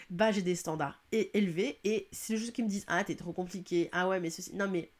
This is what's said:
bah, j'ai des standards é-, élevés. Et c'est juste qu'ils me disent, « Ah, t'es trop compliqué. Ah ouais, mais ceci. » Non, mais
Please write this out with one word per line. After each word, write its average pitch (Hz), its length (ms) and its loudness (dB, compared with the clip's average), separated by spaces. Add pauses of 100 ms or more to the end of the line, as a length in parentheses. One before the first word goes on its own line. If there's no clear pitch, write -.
(100)
bah, 208 220 4
j'ai 202 100 2
des 175 140 2
standards 156 440 -4 (120)
é-, 220 220 2
élevés. 196 500 2
Et 208 260 0
c'est - 260 -4
juste 233 180 -4
qu'ils 226 100 0
me 208 60 0
disent, « 196 180 -4
Ah, 180 160 2
t'es 165 100 -2
trop 170 180 -8
compliqué. 175 600 -2
Ah 180 160 2
ouais, 190 100 2
mais 170 120 -2
ceci. » - 260 -10
Non, 196 120 0
mais 175 320 -2